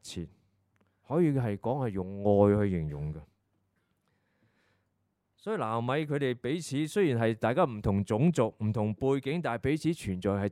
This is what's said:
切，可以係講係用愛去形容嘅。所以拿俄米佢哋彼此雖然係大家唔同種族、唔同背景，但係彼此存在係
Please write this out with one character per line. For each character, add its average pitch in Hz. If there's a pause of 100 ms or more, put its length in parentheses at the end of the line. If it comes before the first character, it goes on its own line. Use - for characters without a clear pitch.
切， 82 (800)
可 170
以 160
係 120
講 131
係 117
用 98
愛 101
去 101
形 82
容 73
嘅。 78 (2250)
所 208
以 220
拿 113
俄 117
米 120 (180)
佢 143
哋 131
彼 135
此 147
雖 165
然 117
係 113
大 110
家 175
唔 117
同 101
種 117
族、 123
唔 107
同 107
背 135
景， 147
但 123
係 -
彼 147
此 156
存 95
在 98
係 101